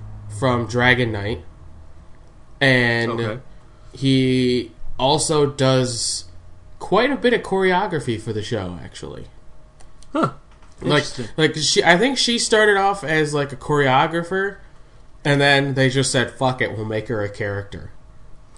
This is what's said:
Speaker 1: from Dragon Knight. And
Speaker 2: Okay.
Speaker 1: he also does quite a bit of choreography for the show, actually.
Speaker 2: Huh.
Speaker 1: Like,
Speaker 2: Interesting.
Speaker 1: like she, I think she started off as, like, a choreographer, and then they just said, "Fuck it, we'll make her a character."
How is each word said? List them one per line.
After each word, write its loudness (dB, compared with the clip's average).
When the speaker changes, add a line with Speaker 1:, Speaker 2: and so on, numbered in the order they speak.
Speaker 1:
from 0
Dragon 2
Knight. -6
And 4
Speaker 2:
Okay. -4
Speaker 1:
he 2
also 2
does 0
quite 0
a -2
bit 2
of 0
choreography 0
for -6
the -4
show, -6
actually. -14
Speaker 2:
Huh. -2
Speaker 1:
Like, 2
Speaker 2:
Interesting. -8
Speaker 1:
like 4
she, 2
I 8
think 2
she 0
started 4
off 0
as, 0
like, -2
a -10
choreographer, 0
and 4
then 4
they 4
just 0
said, 2
"Fuck 0
it, -4
we'll -6
make -4
her -2
a -4
character." -8